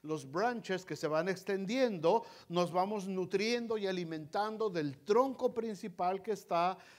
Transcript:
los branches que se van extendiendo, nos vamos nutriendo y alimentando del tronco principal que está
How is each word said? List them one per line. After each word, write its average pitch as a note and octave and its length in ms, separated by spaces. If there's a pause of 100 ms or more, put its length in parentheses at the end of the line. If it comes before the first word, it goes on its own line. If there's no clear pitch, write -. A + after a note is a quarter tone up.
los D3+ 280
branches F#3 560
que D3+ 100
se D#3+ 120
van D#3+ 200
extendiendo, G3 960 (240)
nos F3 240
vamos F#3+ 340
nutriendo G#3 680
y G3 100
alimentando F#3+ 840
del D3 280
tronco B3 540
principal G3 680
que A3 100
está F3+ 460 (200)